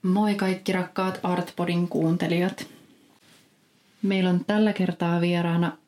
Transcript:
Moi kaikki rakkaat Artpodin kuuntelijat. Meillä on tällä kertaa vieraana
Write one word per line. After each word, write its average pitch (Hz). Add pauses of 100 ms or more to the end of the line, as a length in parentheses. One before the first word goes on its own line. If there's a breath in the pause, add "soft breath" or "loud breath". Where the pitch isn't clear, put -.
Moi 202
kaikki 185
rakkaat 185
Artpodin 175
kuuntelijat. 170 (1300)
Meillä 190
on 180
tällä 214
kertaa 175
vieraana 170 (100)